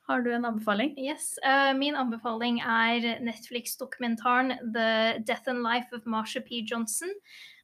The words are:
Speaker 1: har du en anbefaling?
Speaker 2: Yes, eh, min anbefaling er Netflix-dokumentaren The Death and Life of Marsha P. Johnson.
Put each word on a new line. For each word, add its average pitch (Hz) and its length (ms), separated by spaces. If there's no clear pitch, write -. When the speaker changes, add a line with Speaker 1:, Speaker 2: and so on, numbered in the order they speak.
Speaker 1:
har 262 140
du 240 100
en 240 140
anbefaling? 220 520
Speaker 2:
Yes, 277 460
eh, 269 300
min 285 220
anbefaling 233 680
er 233 600
Netflix-dokumentaren 247 1500
The 226 500
Death 233 240
and 240 160
Life 240 300
of 233 120
Marsha 220 360
P. 240 200
Johnson. 233 480